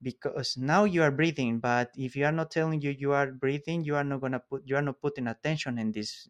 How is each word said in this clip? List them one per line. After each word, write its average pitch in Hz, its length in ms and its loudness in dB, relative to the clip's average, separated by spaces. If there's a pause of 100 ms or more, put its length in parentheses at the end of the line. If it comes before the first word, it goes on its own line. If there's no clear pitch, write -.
Because 131 560 -6
now 151 260 4
you 180 200 4
are 143 80 6
breathing, 135 480 0
but 123 360 2
if 131 220 -6
you 139 80 2
are 151 80 4
not 160 180 -2
telling 160 300 0
you 143 80 -2
you 139 240 0
are 139 180 2
breathing, 143 540 -2
you 147 100 0
are 143 80 2
not 139 160 -2
gonna 127 220 -2
put, 135 240 -8
you 135 100 -2
are 143 60 2
not 139 180 -2
putting 131 280 -4
attention 139 500 -4
in 110 160 -2
this, - 360 -8